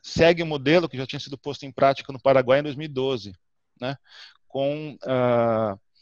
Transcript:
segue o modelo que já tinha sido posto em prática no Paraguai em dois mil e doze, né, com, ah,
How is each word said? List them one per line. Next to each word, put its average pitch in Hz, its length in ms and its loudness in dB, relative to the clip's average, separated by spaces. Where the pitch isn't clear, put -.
segue 170 400 2
o 165 40 -4
modelo 151 420 2
que - 80 -10
já 131 100 -6
tinha 143 140 -12
sido 139 160 -12
posto 143 300 -12
em 135 40 -14
prática 139 420 0
no 131 100 -14
Paraguai 131 380 4
em - 20 -6
dois 147 140 -6
mil 156 100 -10
e - 20 -10
doze, 131 460 -4
né, 135 200 -6
com, 143 560 -4
ah, 117 720 2